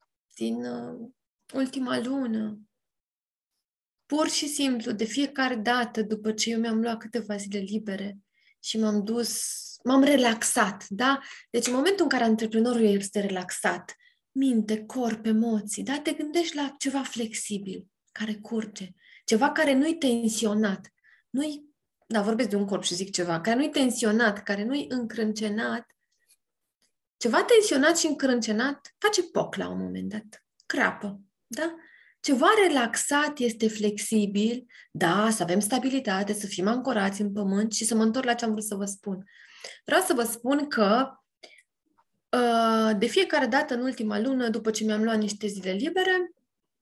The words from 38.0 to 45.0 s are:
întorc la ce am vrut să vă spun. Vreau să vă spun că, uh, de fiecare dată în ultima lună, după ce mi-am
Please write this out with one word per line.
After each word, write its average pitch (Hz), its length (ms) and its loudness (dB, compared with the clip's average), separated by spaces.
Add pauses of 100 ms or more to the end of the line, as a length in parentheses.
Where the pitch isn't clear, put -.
întorc 240 220 0
la 240 80 2
ce 240 120 -2
am 220 60 0
vrut 214 120 -4
să 214 120 -6
vă 196 100 -4
spun. 196 400 -10 (600)
Vreau 330 160 2
să 370 120 0
vă 240 100 2
spun 277 440 -2
că, 226 520 2 (1120)
uh, 226 680 4
de 208 80 2
fiecare 311 400 2
dată 277 280 2
în 240 80 -2
ultima 220 380 -2
lună, 254 300 0
după 220 220 0
ce 220 120 -2
mi-am 214 200 0